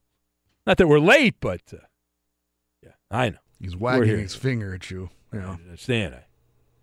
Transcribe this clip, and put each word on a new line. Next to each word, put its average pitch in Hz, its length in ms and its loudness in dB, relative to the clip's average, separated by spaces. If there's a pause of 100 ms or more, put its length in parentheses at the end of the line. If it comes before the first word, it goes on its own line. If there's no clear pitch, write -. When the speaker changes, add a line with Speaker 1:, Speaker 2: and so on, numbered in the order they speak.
(640)
Speaker 1:
not 202 120 2
that 180 100 6
we're 147 120 6
late, 233 420 6
but, 95 200 -6 (120)
uh, 85 40 -18 (1040)
yeah, 101 100 -20 (200)
I 117 200 -2
know. - 60 -14 (220)
Speaker 2:
He's 90 160 -12
Speaker 1:
We're 113 220 -4
Speaker 2:
wagging 117 120 4
Speaker 1:
here. 107 100 0
Speaker 2:
his 98 160 -10
finger 113 400 -6
at - 140 -16
you. 92 200 -12 (240)
You 104 80 -10
know. 92 80 -12
Speaker 1:
I 95 40 -12
understand. 87 600 -8
I, 64 100 -20 (580)